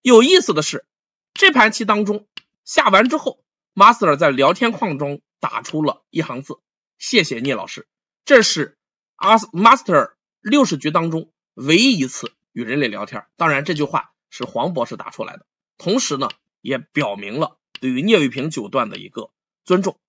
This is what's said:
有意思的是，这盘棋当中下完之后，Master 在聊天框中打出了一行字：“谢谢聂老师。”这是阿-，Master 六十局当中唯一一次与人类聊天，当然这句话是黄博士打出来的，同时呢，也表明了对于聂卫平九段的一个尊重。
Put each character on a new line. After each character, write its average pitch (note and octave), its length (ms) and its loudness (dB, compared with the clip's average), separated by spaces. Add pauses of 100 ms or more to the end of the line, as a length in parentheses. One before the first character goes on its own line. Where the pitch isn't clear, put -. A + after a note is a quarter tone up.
有 A#3+ 220 8
意 F#4 160 6
思 A3+ 140 -2
的 D3+ 100 -2
是， - 220 -8 (480)
这 F#4+ 180 4
盘 A3+ 200 4
棋 A3 140 -6
当 G#3 200 0
中 G#3 220 -6 (360)
下 - 260 0
完 G3+ 180 6
之 D4+ 100 0
后， - 260 -8 (320)
Master G3 420 6
在 D3+ 140 2
聊 C3+ 220 2
天 A#3 180 -2
框 F3+ 260 -6
中 C#3+ 240 -8 (180)
打 - 220 -8
出 D#3 220 -6
了 - 260 -4
一 D#3+ 140 -6
行 C3+ 180 -10
字 - 180 -18 (380)
：“谢 A3 260 0
谢 B2+ 160 -6
聂 C3+ 140 -4
老 G2 140 -8
师。” - 200 -18 (380)
这 C4 160 6
是 - 380 -4 (360)
阿 A3 220 2
-，Master G#3 760 2 (280)
六 C4 240 2
十 E3+ 120 -4
局 D3 140 -4
当 E3 200 -2
中 D#3+ 220 -8 (220)
唯 C#3+ 220 0
一 A#3+ 200 2
一 C3+ 100 -2
次 - 240 -14 (220)
与 A#2 100 -10
人 A#2+ 160 -6
类 C#3 80 -2
聊 G#2 180 -8
天， G#2 200 -14 (100)
当 E3 140 -4
然 C#3+ 160 -4
这 F3+ 80 -4
句 D3 100 -4
话 - 300 -6 (160)
是 - 160 -12
黄 C#3 280 -6
博 B2+ 120 -4
士 A#2 100 -14
打 - 140 -16
出 - 160 -12
来 F2+ 100 -18
的， - 100 -20 (320)
同 G#3 220 -2
时 D#3 160 -4
呢， C3 140 -4 (320)
也 B2+ 160 -6
表 A#2 400 -6
明 G2+ 220 -12
了 - 180 -6 (240)
对 C3 100 -4
于 B2+ 100 -4
聂 G#3 160 2
卫 C#3+ 120 0
平 C3+ 200 -8
九 G#2+ 200 -10
段 A#2+ 200 -4
的 G2 80 -16
一 G2 120 -18
个 - 220 -16 (340)
尊 F#3 160 0
重。 F#3 280 -6